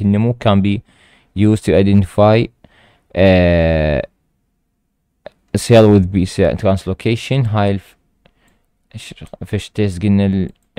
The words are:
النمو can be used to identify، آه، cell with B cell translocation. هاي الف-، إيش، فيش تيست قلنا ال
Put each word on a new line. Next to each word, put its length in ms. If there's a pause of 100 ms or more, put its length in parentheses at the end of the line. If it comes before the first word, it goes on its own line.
النمو 420
can 180
be 180 (580)
used 240
to 100 (120)
identify، 640 (680)
آه، 920 (1500)
cell 360
with 200
B 120
cell 320
translocation. 920
هاي 240
الف-، 240 (1000)
إيش، 180 (320)
فيش 240
تيست 340
قلنا 220
ال 260 (280)